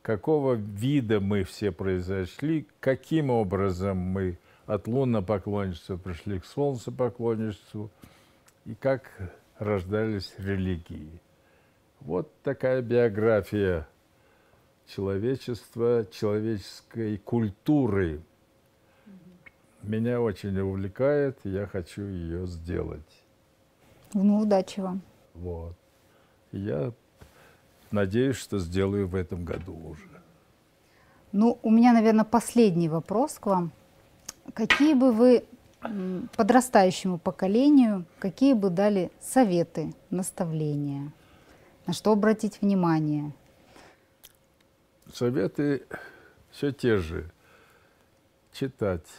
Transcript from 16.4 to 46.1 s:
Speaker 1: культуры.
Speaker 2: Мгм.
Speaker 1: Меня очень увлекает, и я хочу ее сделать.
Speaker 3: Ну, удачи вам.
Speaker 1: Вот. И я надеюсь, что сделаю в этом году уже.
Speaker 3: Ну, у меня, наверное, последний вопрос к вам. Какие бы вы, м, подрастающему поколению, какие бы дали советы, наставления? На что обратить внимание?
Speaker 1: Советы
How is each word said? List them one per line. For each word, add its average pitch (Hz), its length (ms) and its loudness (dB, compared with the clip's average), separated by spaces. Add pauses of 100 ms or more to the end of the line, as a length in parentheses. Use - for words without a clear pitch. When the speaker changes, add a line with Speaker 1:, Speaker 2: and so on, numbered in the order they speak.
Speaker 1:
культуры. 104 1040 0 (840)
Speaker 2:
Мгм. 196 120 -20 (680)
Speaker 1:
Меня 113 380 -2
очень 101 380 -2
увлекает, 123 840 -2
и 101 60 -6
я 98 180 -4
хочу 101 360 -8
ее 90 420 -6
сделать. 82 760 -10 (920)
Speaker 3:
Ну, 202 260 4
удачи 202 400 0
вам. 185 220 -6 (320)
Speaker 1:
Вот. 85 420 -10 (760)
И 98 80 -8
я 120 340 -4 (1000)
надеюсь, 110 460 0
что - 220 -6
сделаю 95 480 0
в 87 80 -6
этом 87 300 -6
году 82 300 -8
уже. 78 460 -16 (1120)
Speaker 3:
Ну, 226 320 4
у 226 60 -2
меня, 233 240 8
наверное, 220 320 6
последний 196 640 2
вопрос 190 500 -2
к - 60 -14
вам. 180 260 0 (800)
Какие 285 400 4
бы 254 180 6
вы, 240 320 6 (380)
м, 190 560 -6
подрастающему 196 840 4
поколению, 214 840 4 (140)
какие 262 340 2
бы 202 160 2
дали 196 420 2 (100)
советы, 170 720 0 (160)
наставления? 151 1040 -4 (720)
На 170 80 -4
что - 200 0
обратить 214 480 0
внимание? 156 720 0 (1800)
Speaker 1:
Советы 143 720 -2 (680)